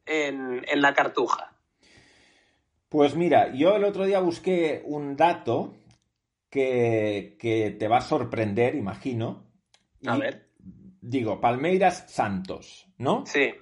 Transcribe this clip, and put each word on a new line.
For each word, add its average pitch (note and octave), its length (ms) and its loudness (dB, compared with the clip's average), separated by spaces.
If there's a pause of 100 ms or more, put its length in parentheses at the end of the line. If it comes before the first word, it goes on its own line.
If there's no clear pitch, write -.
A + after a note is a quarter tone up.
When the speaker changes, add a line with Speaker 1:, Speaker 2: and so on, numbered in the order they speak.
Speaker 1:
en, C3+ 640 -4
en C#3+ 140 0
la C#3 120 4
Cartuja. - 640 -2 (1300)
Speaker 2:
Pues D3 260 4
mira, C#3+ 380 4
yo D#3+ 220 4
el G3+ 80 2
otro F#3+ 220 0
día G3 140 2
busqué E3+ 680 0
un D3 300 -6
dato E3 580 0 (760)
que, A2+ 880 0
que A2 320 0
te G#2+ 160 -4
va A2+ 100 4
a B2 40 2
sorprender, A#2+ 720 -2
imagino. A#2+ 680 -6 (600)
Speaker 1:
A B3+ 120 -2
Speaker 2:
Y - 40 -2
Speaker 1:
ver. - 280 -8 (520)
Speaker 2:
digo, A#2 400 -4
Palmeiras E3 680 0
Santos, - 760 -6 (100)
¿no? C#3 280 -2
Speaker 1:
Sí. C3 360 0